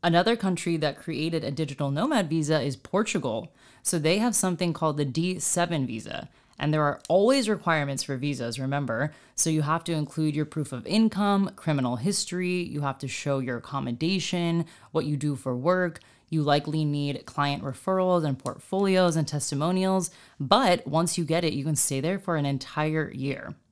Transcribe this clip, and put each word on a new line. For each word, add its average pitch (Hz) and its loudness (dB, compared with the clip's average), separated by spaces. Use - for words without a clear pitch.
Another 180 4
country 180 0
that 147 -2
created 160 -2
a - -4
digital 139 -2
nomad 202 0
visa 156 2
is 127 -2
Portugal. 131 -2
So - -2
they 165 2
have 226 2
something 180 0
called 151 0
the 147 0
D 165 -2
seven 170 0
visa. - -8
And 147 0
there 151 2
are 147 0
always 214 4
requirements 151 0
for 139 -4
visas, 127 -4
remember. 135 -2
So - 0
you 156 2
have 156 0
to 170 -2
include 151 -2
your 151 0
proof 147 -6
of 123 -8
income, 202 2
criminal 127 0
history, 180 -2
you 147 -6
have 139 -4
to 135 -6
show 139 -2
your 123 -4
accommodation, 165 -2
what 156 0
you 147 -2
do 143 -2
for 127 -4
work. 175 0
You 156 0
likely 147 2
need 143 -2
client 143 -2
referrals 180 0
and 139 0
portfolios 185 2
and 156 2
testimonials. 180 0
But 185 4
once 160 0
you 170 0
get 160 0
it, 156 0
you 135 -4
can 156 0
stay 139 0
there 175 0
for 180 -2
an 143 0
entire 151 -2
year. 131 -6